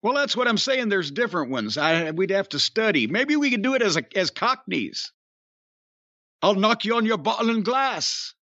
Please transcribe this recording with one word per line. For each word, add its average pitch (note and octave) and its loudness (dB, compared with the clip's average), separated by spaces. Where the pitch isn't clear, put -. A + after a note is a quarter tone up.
Well, A#3 0
that's C#4+ 0
what A#3+ 0
I'm A3+ 2
saying. B3+ 0
There's F#3 0
different D#3 -2
ones. A2 -4
I, D#3+ 2
we'd F3+ -2
have G3 0
to D3 -8
study. G3 0
Maybe B3+ 2
we C#4+ 2
could A#3 0
do B3 0
it C4 2
as G3 2
a, - -4
as F#3 0
Cockneys. F#3+ -4
I'll G3 4
knock A3 2
you A3 0
on A#3 2
your A3 2
bottle A3 0
and A3+ 0
glass. B3 -2